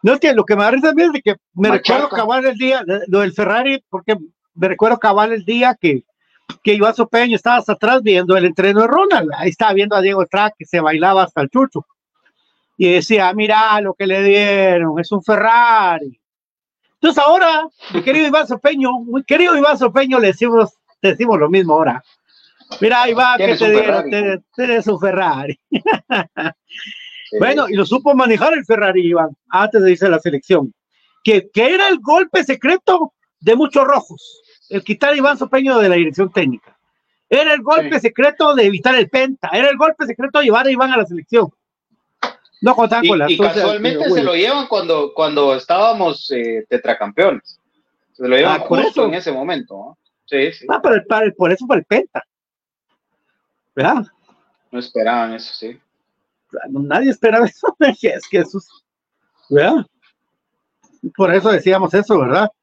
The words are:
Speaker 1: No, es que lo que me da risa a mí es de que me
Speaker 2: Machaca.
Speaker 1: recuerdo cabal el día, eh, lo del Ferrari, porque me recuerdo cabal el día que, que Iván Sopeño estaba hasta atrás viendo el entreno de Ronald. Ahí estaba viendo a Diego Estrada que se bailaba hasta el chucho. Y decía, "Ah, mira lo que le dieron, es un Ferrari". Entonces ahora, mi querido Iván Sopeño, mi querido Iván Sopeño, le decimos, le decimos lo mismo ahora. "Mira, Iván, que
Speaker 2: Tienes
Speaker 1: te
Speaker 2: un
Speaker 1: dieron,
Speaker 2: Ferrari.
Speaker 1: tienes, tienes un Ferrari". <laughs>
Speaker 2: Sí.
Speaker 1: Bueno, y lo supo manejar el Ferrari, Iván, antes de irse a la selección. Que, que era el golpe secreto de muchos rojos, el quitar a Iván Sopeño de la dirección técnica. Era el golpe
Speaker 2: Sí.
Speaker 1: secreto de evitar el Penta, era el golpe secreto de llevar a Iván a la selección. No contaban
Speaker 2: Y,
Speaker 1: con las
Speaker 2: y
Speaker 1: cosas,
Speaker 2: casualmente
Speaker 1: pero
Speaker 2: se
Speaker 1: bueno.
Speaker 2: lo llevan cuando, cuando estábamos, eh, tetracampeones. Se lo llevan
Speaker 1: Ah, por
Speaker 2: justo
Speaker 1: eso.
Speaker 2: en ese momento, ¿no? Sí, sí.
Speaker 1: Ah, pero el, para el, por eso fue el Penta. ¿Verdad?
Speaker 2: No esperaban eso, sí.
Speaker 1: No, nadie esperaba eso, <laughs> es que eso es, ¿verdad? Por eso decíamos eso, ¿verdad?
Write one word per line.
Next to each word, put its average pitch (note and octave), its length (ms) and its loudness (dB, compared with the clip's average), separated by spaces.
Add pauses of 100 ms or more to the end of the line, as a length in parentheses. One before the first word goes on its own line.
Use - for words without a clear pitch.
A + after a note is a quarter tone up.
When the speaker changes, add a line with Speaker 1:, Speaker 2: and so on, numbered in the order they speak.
Speaker 1:
No, A3+ 120 4
es C#4 60 0
que D4 140 2
lo G#3+ 120 0
que G#3 100 0
me G3+ 80 0
da A3 80 2
risa C4+ 180 2
a D4+ 40 0
mí D#4+ 100 2
es E4+ 80 2
de C#4+ 100 -6
que G3+ 140 -2 (180)
me G3 160 0
Speaker 2:
Machaca. G#3+ 300 0
Speaker 1:
recuerdo C#4+ 160 -4
cabal A#3+ 300 -2
el B3+ 120 -2
día, B3+ 300 -2
eh, G3 200 -4
lo G3 140 0
del F#3 120 -4
Ferrari, A#3+ 560 -2
porque F#3+ 260 -4 (400)
me F3 120 -2
recuerdo A3+ 320 0
cabal G#3+ 340 0
el G3 120 -8
día A#3+ 340 0
que, C#3+ 240 -2 (600)
que G#3 100 2
Iván G#3+ 220 2
Sopeño A#3 400 0
estaba A#3+ 220 0
hasta G#3+ 160 -2
atrás B3 280 0
viendo F#3 340 2
el F3+ 100 2
entreno F#3+ 360 2
de A3+ 60 4
Ronald. D4+ 500 2
Ahí F3 120 -2
estaba G#3 240 0
viendo G#3 220 0
a F#3+ 60 2
Diego F#3+ 220 0
Estrada G#3 340 -2
que D#3 80 -20
se F3 140 -2
bailaba E3 440 2
hasta D#3+ 180 -4
el C#3 80 -4
chucho. C4 360 -2 (920)
Y F3+ 160 2
decía, F#3 360 2
"Ah, F#3+ 40 -4
mira G#3+ 480 0
lo F#3+ 120 -6
que G3 140 -6
le F#3+ 160 0
dieron, F#3+ 760 2
es E3+ 120 -6
un G3+ 120 -4
Ferrari". G#3+ 960 2 (760)
Entonces C#4 280 2
ahora, D#4+ 440 2 (260)
mi - 80 -4
querido D4+ 260 0
Iván D4 200 0
Sopeño, B3+ 540 -2
mi A#3+ 220 -6
querido E4+ 320 2
Iván C#4+ 220 2
Sopeño, C4 420 0
le G#3+ 80 4
decimos, A3+ 440 2 (300)
le G3 100 2
decimos G#3+ 260 0
lo D3+ 120 2
mismo F3+ 240 2
ahora. D3+ 300 0 (760)
"Mira, A#3+ 280 2
Iván, B3 280 2
que F#3 60 0
Speaker 2:
Tienes G#3 160 0
Speaker 1:
te A3+ 60 2
Speaker 2:
un G#3+ 60 4
Speaker 1:
dieron, G#3+ 180 2
Speaker 2:
Ferrari. - 200 -2
Speaker 1:
tienes, G3+ 300 -4 (160)
tienes A#3+ 320 -2
un F#3+ 120 -2
Ferrari". E3 600 -2 (100)
<laughs> - 840 -4 (720)
Speaker 2:
Sí. G#3+ 100 -10
Speaker 1:
Bueno, C4 280 0
y F#3 80 -6
lo F#3+ 100 2
supo C4 300 0
manejar B3+ 380 2
el D4 100 -4
Ferrari, G3 420 0
Iván, E3 300 0 (140)
antes G3+ 340 2
de F#3 80 6
irse F3+ 140 0
a F#3+ 40 4
la E3 100 2
selección. C#3+ 540 -2 (520)
Que, G3+ 260 2
que B3 220 2
era G4 160 0
el E4+ 100 0
golpe E4 460 0
secreto D#4+ 680 -2 (280)
de F#3+ 120 4
muchos C#4 300 2
rojos, C4 580 -4 (280)
el G3 120 -6
quitar C#4 300 -2
a D4 60 0
Iván C#4 200 0
Sopeño C4+ 420 0
de G3+ 100 4
la F3 60 2
dirección E3+ 360 -2
técnica. C3 480 -6 (480)
Era D4+ 260 2
el C#4+ 100 -2
golpe D4+ 320 0
Speaker 2:
Sí. B3+ 40 0
Speaker 1:
secreto C#4+ 560 0
de A3+ 120 4
evitar G3+ 280 0
el A#3+ 140 0
Penta, C4 420 -4
era B3 180 2
el C#4 60 0
golpe D#4 300 -2
secreto C4 340 -4
de D4 60 0
llevar A#3+ 220 2
a C4+ 40 2
Iván C4 220 0
a - 20 0
la G#3+ 100 0
selección. E3+ 440 -2 (1120)
No B3 120 2
contaban A#3 300 0
Speaker 2:
Y, E3+ 60 2
Speaker 1:
con F#3 100 2
las D3 100 0
Speaker 2:
y E3 60 0
Speaker 1:
cosas, G3 200 0
Speaker 2:
casualmente G#3 440 -2
Speaker 1:
pero E4 60 -4
Speaker 2:
se F3 160 0
Speaker 1:
bueno. D3+ 100 -2
Speaker 2:
lo E3+ 60 -2
llevan B3+ 300 -2
cuando, E3 460 -4
cuando D3 400 0
estábamos, F3+ 800 -2
eh, A#2 380 -6
tetracampeones. A#2+ 920 -4 (540)
Se B2+ 120 -12
lo B2+ 120 2
llevan D3+ 240 0
Speaker 1:
Ah, - 80 -10
por C4+ 120 0
Speaker 2:
justo D#4 200 -2
Speaker 1:
eso. G#3+ 80 0
Speaker 2:
en D#3+ 60 -6
ese E3 180 -6
momento, D3 420 -8
¿no? A2+ 220 -20 (260)
Sí, C#3+ 300 -2
sí. - 160 -20
Speaker 1:
Ah, - 120 -2
pero A#3 140 2
el, - 100 -2
para G#3+ 200 0
el, G3+ 80 -2
por F3 180 0
eso A3 160 -4
fue B3+ 80 2
el F3 80 -2
Penta. A#3+ 400 -4 (1500)
¿Verdad? G3 300 0 (680)
Speaker 2:
No B2 80 -8
esperaban A#2 540 -4
eso, A2+ 200 -16
sí. A#2 240 -16 (920)
Speaker 1:
No, C3+ 100 -6
nadie E3 320 -2
esperaba A#3 340 0
eso, F#4 220 -6 (120)
<laughs> - 0 -
es - 520 -2
que G3 80 0
eso F#3 200 -6
es, - 100 -18 (800)
¿verdad? F#3 360 2 (1300)
Por F#3 180 2
eso F#3+ 160 2
decíamos F#3+ 420 0
eso, G3+ 260 0
¿verdad? D#3 300 0 (120)